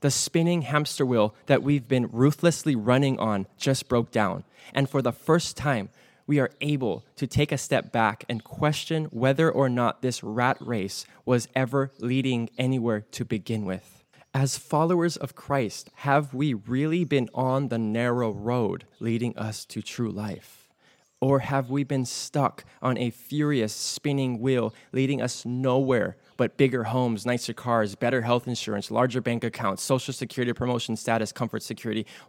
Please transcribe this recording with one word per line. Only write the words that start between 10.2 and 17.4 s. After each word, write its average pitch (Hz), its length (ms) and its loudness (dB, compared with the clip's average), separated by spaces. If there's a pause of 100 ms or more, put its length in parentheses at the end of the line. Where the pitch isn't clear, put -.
rat 120 380 0
race 101 460 -6 (180)
was 123 300 2
ever 135 460 0
leading 123 580 0
anywhere 120 440 0 (100)
to - 120 -6
begin 107 400 -4
with. - 400 -8 (300)
As 135 240 0
followers 165 580 0
of - 180 -10
Christ, - 600 -4
have 143 380 2
we 143 180 0
really 135 520 -2
been 135 280 2
on 131 360 0